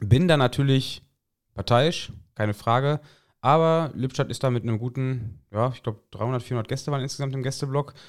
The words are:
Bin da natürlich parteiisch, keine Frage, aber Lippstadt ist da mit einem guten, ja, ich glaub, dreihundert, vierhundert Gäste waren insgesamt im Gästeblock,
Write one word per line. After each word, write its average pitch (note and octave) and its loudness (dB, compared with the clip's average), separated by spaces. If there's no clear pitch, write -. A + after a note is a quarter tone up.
Bin B2+ 4
da E3 6
natürlich C3+ 2
parteiisch, B2 0
keine G#2 0
Frage, C3+ 0
aber D#3+ 4
Lippstadt C3 -2
ist - -6
da C3+ 2
mit A#2+ 0
einem A2+ 0
guten, B2 -4
ja, A2+ 0
ich B2 -14
glaub, - -8
dreihundert, A#2+ -2
vierhundert A2+ -4
Gäste C3+ -6
waren C#3+ -2
insgesamt C#3 -6
im C3+ -4
Gästeblock, C#3 -4